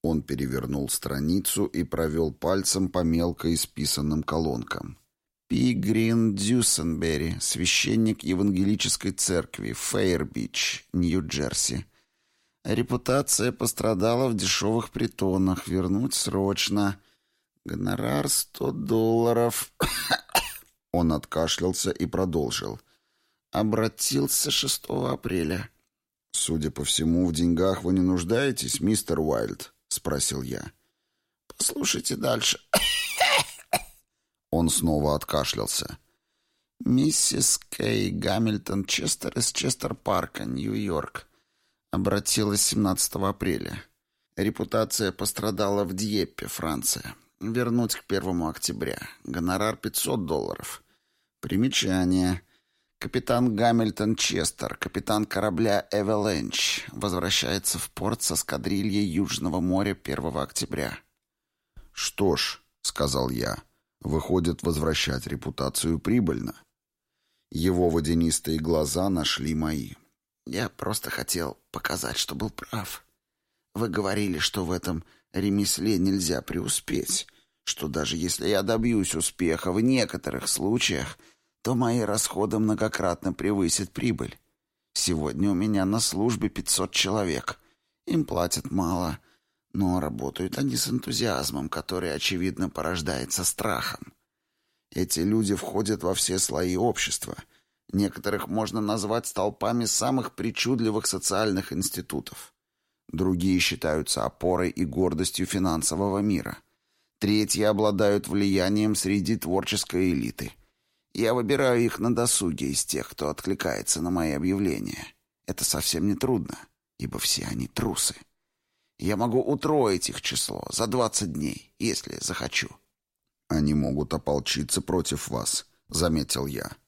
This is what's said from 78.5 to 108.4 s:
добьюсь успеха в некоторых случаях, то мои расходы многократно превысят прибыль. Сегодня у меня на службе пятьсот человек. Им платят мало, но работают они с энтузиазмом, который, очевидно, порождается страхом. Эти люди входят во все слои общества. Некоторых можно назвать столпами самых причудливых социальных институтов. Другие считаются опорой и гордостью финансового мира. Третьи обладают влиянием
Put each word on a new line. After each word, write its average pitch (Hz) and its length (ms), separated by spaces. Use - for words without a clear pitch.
добьюсь 113 520
успеха 82 580
в 101 80
некоторых 117 680
случаях, 95 720
то 123 120
мои 120 260
расходы 104 580
многократно 101 720
превысят 98 600
прибыль. - 460
Сегодня 80 560
у 95 40
меня 98 300
на 104 160
службе 107 480
пятьсот - 440
человек. 95 640
Им 165 180
платят - 460
мало, 87 480
но 92 280
работают 71 580
они 135 180
с - 120
энтузиазмом, 98 800
который, 87 460
очевидно, 90 540
порождается 78 760
страхом. - 680
Эти - 300
люди 101 340
входят 98 480
во 90 120
все 92 240
слои 90 380
общества. - 600
Некоторых 98 560
можно 107 320
назвать 107 460
столпами 113 580
самых 120 500
причудливых 113 720
социальных 95 640
институтов. - 800
Другие 92 520
считаются 78 640
опорой 90 460
и - 140
гордостью 87 640
финансового 92 720
мира. 101 400
Третьи 104 400
обладают 104 640
влиянием 101 720